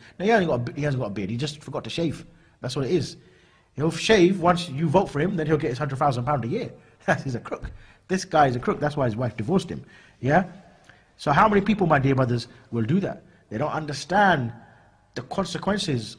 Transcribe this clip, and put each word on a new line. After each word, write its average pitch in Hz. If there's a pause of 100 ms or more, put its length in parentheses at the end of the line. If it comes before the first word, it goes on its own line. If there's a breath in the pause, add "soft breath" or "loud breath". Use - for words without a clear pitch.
(180 loud breath)
no, 175
he 214
hasn't 190
got 120
a, 117
he 143
hasn't 143
got 107
a -
beard. 98
He 117
just 147
forgot 135
to 110
shave. - (340 soft breath)
That's 123
what 139
it 123
is. 170 (580 soft breath)
He'll 156
shave 196
once 175
you 147
vote 185
for 143
him, 175
then 156
he'll 156
get 131
his 123
hundred 135
thousand 123
pound 143
a 117
year. 202 (360 soft breath)
<laughs> 165
He's 131
a 110
crook. - (360 soft breath)
This 185
guy 151
is 123
a 120
crook. -
That's 147
why 139
his 110
wife 120
divorced 156
him. 71 (360 soft breath)
Yeah? 151 (720 loud breath)
So -
how 185
many 202
people, 202
my 156
dear 135
brothers, 120 (240 loud breath)
will 117
do 143
that? - (280 soft breath)
They 107
don't 147
understand 151 (640 soft breath)
the -
consequences 190